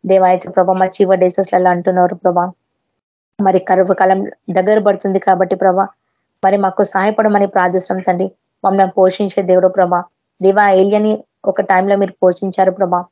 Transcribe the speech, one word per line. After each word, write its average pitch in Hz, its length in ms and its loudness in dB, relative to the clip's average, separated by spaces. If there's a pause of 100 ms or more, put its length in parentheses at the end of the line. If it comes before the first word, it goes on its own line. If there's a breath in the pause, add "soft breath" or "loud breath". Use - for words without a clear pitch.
(120)
దేవా 185 220 4
యేసు 185 240 -6
ప్రభా, 185 240 4
మా 190 40 4 (120)
చివరి 190 260 2
డేసెస్లలో 185 520 0
అంటున్నారు 180 480 0
ప్రభా, 175 220 0 (1000)
మరి 185 120 2 (120)
కరువు 185 220 2 (100)
కాలం 190 160 2 (400)
దగ్గర 208 180 2 (100)
పడుతుంది 196 400 -2
కాబట్టి 185 360 0
ప్రభా, 190 240 0 (580)
మరి 196 200 2
మాకు 185 180 -2 (100)
సహాయపడమని 202 640 0
ప్రార్థిస్తాం 185 520 -2
తండ్రి. 185 220 -2 (340)
మమ్మల్ని 190 340 0
పోషించే 190 520 0
దేవుడు 185 260 4
ప్రభా. 180 240 0 (460)
దేవా, 196 180 4 (160)
ఏలియాని 208 320 0 (380)
ఒక 190 200 -4
టైంలో 190 320 2
మీరు 185 120 -4 (100)
పోషించారు 190 540 0
ప్రభా. 180 220 -2 (120)